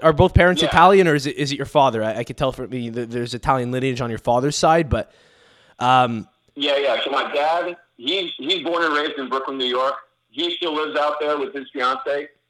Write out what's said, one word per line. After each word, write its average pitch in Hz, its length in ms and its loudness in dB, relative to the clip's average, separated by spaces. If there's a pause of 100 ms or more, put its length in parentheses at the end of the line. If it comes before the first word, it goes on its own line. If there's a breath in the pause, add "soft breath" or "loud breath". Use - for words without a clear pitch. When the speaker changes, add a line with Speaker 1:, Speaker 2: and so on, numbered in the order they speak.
Speaker 1:
are 160 120 6
both 180 200 4
parents 180 280 6
Speaker 2:
Yeah. 302 80 0
Speaker 1:
Italian, 185 380 8
or 151 80 4
is 139 100 -2
it, 147 100 -6
is 139 160 -4
it 143 60 -6
your 139 80 -6
father? 131 380 2
I, 110 160 -4
I 123 40 -4
could 127 140 -12
tell 135 160 -2
from 127 160 -12
me 120 200 -8
that 113 220 -8
there's 120 220 -6
Italian 123 380 -2
lineage 127 280 -2
on 120 100 -4
your 110 100 -6
father's 127 360 0
side, 165 340 2
but, 113 220 -4 (680 soft breath)
um, 123 500 2 (260)
Speaker 2:
Yeah, 143 220 0
yeah. 139 260 0
So 139 80 -6
my 139 220 -2
dad, 170 420 -2 (220)
he's, 170 400 -4
he's 156 260 -4
born 170 220 -2
and 156 100 0
raised 147 240 -4
in 131 80 -8
Brooklyn, 131 300 -6
New 131 80 -6
York. 127 300 -2 (340)
He 165 260 -6
still 165 180 -6
lives 151 240 -4
out 147 220 -2
there 151 180 -2
with 135 160 -6
his 135 200 -12
fiance. 143 560 -4 (200)